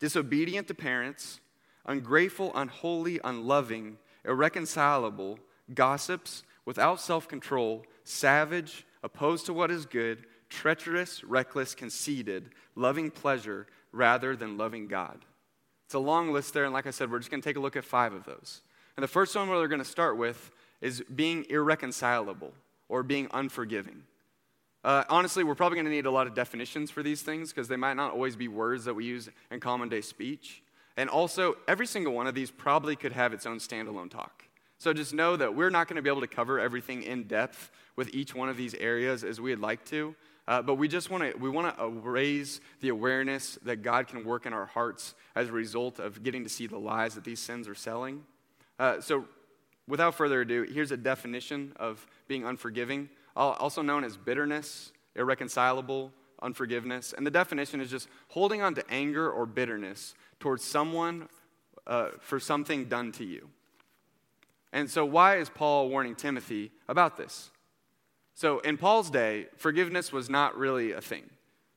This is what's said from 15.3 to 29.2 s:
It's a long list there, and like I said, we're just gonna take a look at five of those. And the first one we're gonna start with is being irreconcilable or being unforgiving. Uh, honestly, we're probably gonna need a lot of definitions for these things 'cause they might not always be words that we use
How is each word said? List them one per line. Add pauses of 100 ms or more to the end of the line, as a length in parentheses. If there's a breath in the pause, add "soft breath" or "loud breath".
It's
a
long
list
there,
and
like
I
said,
we're
just
gonna
take
a
look
at
five
of
those. (380 soft breath)
And
the
first
one
we're
gonna
start
with (320 soft breath)
is
being
irreconcilable (380)
or
being
unforgiving. (800)
Uh,
honestly,
we're
probably
gonna
need
a
lot
of
definitions
for
these
things
'cause
they
might
not
always
be
words
that
we
use (200 soft breath)